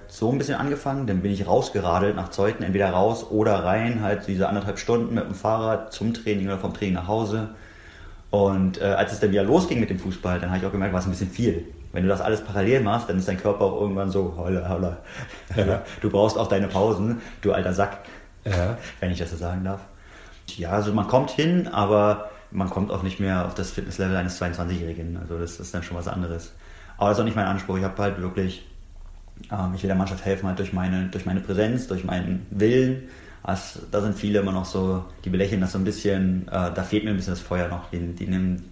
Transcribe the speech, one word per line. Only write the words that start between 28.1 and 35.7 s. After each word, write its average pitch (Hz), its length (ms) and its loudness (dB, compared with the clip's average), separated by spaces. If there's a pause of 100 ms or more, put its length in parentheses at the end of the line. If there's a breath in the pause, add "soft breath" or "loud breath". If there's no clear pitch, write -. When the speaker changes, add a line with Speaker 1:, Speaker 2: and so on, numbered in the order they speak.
Speaker 1:
wirklich, 92 440 -4 (840)
ähm, 92 240 -2
ich 92 80 -6
will 98 60 0
der 95 80 2
Mannschaft 92 260 -2
helfen 98 240 0
halt 92 120 -2
durch 95 120 -2
meine, 92 360 0
durch 92 180 -6
meine 92 160 0
Präsenz, 110 460 0
durch 92 180 -2
meinen 92 440 -2
Willen. 127 540 4 (420 loud breath)
Das, - 340 -4 (120)
da 101 100 2
sind 104 140 0
viele 104 240 2
immer 98 120 2
noch 92 140 0
so, 92 380 0 (220)
die 92 40 -2
belächeln 95 320 2
das 92 120 0